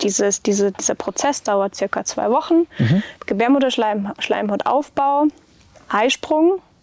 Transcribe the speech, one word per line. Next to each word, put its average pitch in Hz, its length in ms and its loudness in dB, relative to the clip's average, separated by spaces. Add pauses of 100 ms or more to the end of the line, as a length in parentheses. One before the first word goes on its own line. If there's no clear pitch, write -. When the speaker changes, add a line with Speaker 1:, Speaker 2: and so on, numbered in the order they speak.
Speaker 1:
dieses, 202 400 -2
diese, 202 300 0
dieser - 220 -4
Prozess - 480 -2
dauert 202 320 -2
circa 196 300 -4
zwei - 260 -4
Wochen. 330 360 2 (120)
Speaker 2:
Mhm. 151 240 2 (240)
Speaker 1:
Gebärmutterschleim-, 220 920 0
Schleimhautaufbau, 277 1120 0 (640)
Eisprung, 311 680 2 (220)